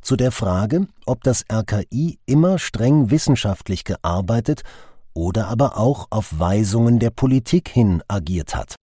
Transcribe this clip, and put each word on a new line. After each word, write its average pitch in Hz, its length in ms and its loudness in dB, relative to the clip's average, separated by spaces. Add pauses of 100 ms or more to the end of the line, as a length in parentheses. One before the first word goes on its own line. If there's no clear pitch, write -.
zu - 140 0
der 123 160 2
Frage, 107 560 0 (180)
ob 127 160 -4
das 127 280 2
R 110 160 -2
K 104 160 -2 (100)
I 151 340 -2
immer 160 340 4
streng 123 500 2
wissenschaftlich 113 760 0
gearbeitet 98 800 -2 (520)
oder 98 360 -2
aber 120 280 0
auch 127 340 0
auf 98 280 -4
Weisungen 107 600 2
der 117 100 0
Politik 131 580 0
hin 101 400 2
agiert 90 480 -4
hat. - 300 -8